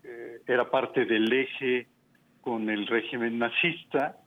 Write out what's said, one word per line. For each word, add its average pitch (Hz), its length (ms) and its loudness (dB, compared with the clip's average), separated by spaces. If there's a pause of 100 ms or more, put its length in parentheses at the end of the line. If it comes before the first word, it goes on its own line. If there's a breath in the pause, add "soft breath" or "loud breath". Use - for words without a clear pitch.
eh, 120 440 -14
era 120 240 2
parte 131 340 2
del 110 260 4
eje 127 580 0 (520)
con 113 300 -2
el 104 160 -2
régimen 117 520 0
nazista, 147 800 0 (100)